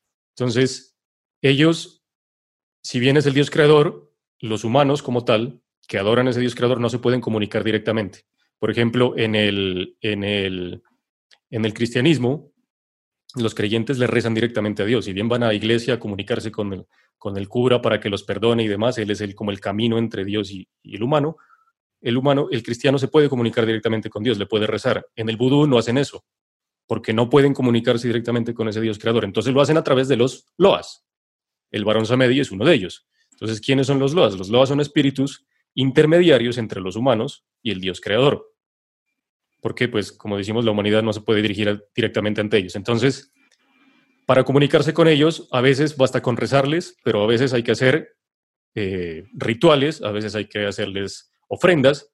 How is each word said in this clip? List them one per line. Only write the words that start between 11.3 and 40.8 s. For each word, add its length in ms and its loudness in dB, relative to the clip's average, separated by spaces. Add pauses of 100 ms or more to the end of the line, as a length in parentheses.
en 160 -4
el 80 -4
cristianismo, 800 0 (840)
los 200 -4
creyentes 420 -2
le 80 0
rezan 300 -2
directamente 480 -2
a 20 -2
Dios. 200 -2
Si 80 -8
bien 140 -4
van 160 -2
a 40 0
la 80 2
iglesia 400 0
a 40 -10
comunicarse 520 -6
con 200 -6
el, 140 -12 (320)
con 200 -10
el 120 -8
cura 320 2
para 180 2
que 100 -6
los 140 -6
perdone 400 0
y 40 -2
demás, 320 -2
él 100 -4
es 120 -2
el, 120 -6
como 160 -6
el 100 -6
camino 380 -2
entre 260 -4
Dios 280 -4
y, 160 -16 (160)
y 120 -16
el 80 -6
humano, 340 -2 (640)
el 140 -2
humano, 360 0
el 100 -4
cristiano 380 -2
se 80 -2
puede 200 4
comunicar 380 0
directamente 440 -2
con 140 -10
Dios, 140 0
le 80 -4
puede 220 0
rezar. 480 -4
En 140 -6
el 60 -4
vudú 320 2
no 100 4
hacen 200 0
eso, 260 -4 (600)
porque 260 -6
no 180 0
pueden 240 6
comunicarse 540 0
directamente 460 -2
con 160 -4
ese 100 -6
dios 180 -4
creador. 280 0
Entonces 280 -2
lo 80 4
hacen 160 2
a 60 0
través 240 2
de 80 2
los 300 0 (120)
loas. 480 2 (640)
El 140 -6
varón 220 2
samedi 340 2
es 120 -4
uno 120 -4
de 120 6
ellos. 320 -6 (240)
Entonces, 280 -8
¿quiénes 280 0
son 120 0
los 140 0
loas? 240 2
Los 120 -10
loas 200 4
son 100 0
espíritus 680 -2 (280)
intermediarios 840 4
entre 240 -6
los 140 -8
humanos 500 -2 (160)
y 100 -6
el 100 -6
dios 180 -8
creador. 520 0 (1080)
Porque, 280 -4
pues, 240 -4
como 260 -8
decimos, 280 -2
la 60 2
humanidad 320 0